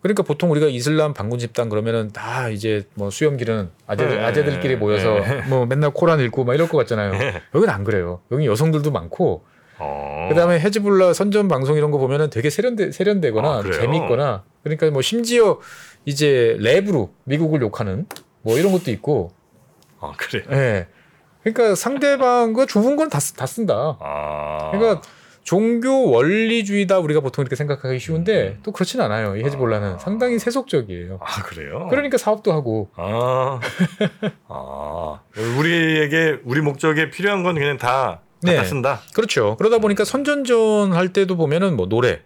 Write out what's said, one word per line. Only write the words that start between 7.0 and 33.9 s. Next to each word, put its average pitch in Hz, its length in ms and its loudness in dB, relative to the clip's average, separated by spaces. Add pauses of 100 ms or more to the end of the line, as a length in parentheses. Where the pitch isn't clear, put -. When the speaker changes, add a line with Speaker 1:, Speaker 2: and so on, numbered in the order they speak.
Speaker 2:
네. 98 300 -4 (120)
Speaker 1:
여긴 196 160 4
안 101 140 -2
그래요. 90 380 -2 (100)
여긴 147 140 0
여성들도 147 460 2
많고 95 520 -2 (360)
Speaker 2:
어. 73 500 -8
Speaker 1:
그다음에 170 320 4
헤즈볼라 196 500 4
선전 202 380 2
방송 135 260 2
이런 151 160 2
거 147 60 0
보면은 139 320 2
되게 117 200 -2
세련돼-, 208 440 -2
세련되거나 151 640 0
Speaker 2:
아, 104 40 -2
그래요? 92 200 -2
Speaker 1:
재밌거나 127 640 0 (180)
그러니까 156 280 0
뭐 135 100 0
심지어 226 580 2 (460)
이제 135 560 2
랩으로 147 480 2 (160)
미국을 151 360 0
욕하는 107 440 -4 (360)
뭐 113 160 0
이런 190 140 4
것도 170 200 0
있고. 104 400 -2 (680)
Speaker 2:
아, 73 180 -14
그래요? - 340 -6
Speaker 1:
예. 117 360 0 (560)
그러니까 220 320 2
상대방 254 760 2
그 254 120 2
좋은 240 300 2
건 311 140 0
다 147 100 -2
쓰-, - 140 -6
다 127 120 -8
쓴다. 143 540 -2
Speaker 2:
아. 76 720 -6
Speaker 1:
그러니까 208 300 2 (420)
종교 233 680 2
원리주의다 202 880 2
우리가 156 220 2
보통 135 220 -4
이렇게 131 120 -4
생각하기 135 440 -4
쉬운데 165 500 0
Speaker 2:
음. 104 140 -12
Speaker 1:
또 214 80 -8
그렇진 214 300 -2
않아요. 107 340 -2
이 110 80 -4
헤즈볼라는 113 520 -2
Speaker 2:
아. - 20 -14
Speaker 1:
상당히 226 420 -2
세속적이에요. 101 840 -4
Speaker 2:
아, 98 220 -8
그래요? 98 460 -12
Speaker 1:
그러니까 269 280 0
사업도 214 360 0
하고. 113 420 -2
Speaker 2:
아. 123 640 -2 (400)